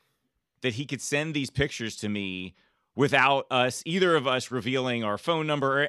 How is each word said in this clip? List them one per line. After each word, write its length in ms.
that 120
he 100
could 160
send 320
these 160
pictures 480
to 120
me 480
without 560
us, 340
either 300
of 100
us 240
revealing 540
our 120
phone 300
number 340
or 80